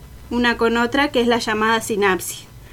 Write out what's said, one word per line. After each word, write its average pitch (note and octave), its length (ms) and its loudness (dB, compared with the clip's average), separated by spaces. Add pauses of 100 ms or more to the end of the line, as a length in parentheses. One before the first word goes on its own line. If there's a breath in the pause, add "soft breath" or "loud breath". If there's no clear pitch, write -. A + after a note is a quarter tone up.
(300)
una A#3+ 260 2
con A#3 220 2
otra, A#3+ 300 2
que C4 120 0
es A#3+ 80 2
la B3 100 4
llamada A3 440 0
sinapsis. G3 640 -2 (260 loud breath)